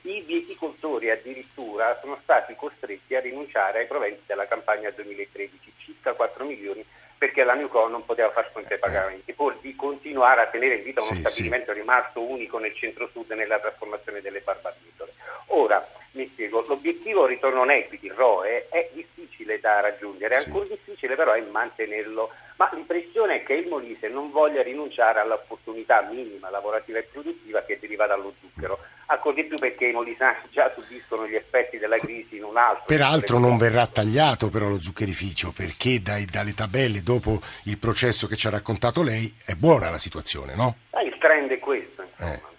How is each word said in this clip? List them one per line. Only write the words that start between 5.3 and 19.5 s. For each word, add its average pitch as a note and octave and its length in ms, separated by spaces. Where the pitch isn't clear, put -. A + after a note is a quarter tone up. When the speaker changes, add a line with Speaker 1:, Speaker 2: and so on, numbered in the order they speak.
Speaker 1:
circa - 360
quattro A#2+ 320
milioni, G#2 400
perché C3+ 260
la B2 100
Newco B2+ 360
non A#2 160
poteva A2+ 260
far A2+ 200
fronte G#2 240
ai G2 40
Speaker 2:
Eh. - 20
Speaker 1:
pagamenti, F#2+ 520
pur C#3 260
di C3+ 160
continuare C3+ 680
a A2+ 60
tenere B2 280
in G2+ 80
vita C3 180
uno G#2+ 120
Speaker 2:
Sì, F#2 60
Speaker 1:
stabilimento A2+ 540
Speaker 2:
sì. G#2 60
Speaker 1:
rimasto B2 420
unico A#2 380
nel A2 140
centro-sud A2+ 580
nella A2 280
trasformazione G#2+ 640
delle G2 180
barbabietole. - 720
Ora, - 380
mi C3 160
spiego, A2 400
l'obiettivo E3+ 580
return C3 320
on B2+ 140
equity, A2 380
roe, A2 600
è E3 240
difficile A2 680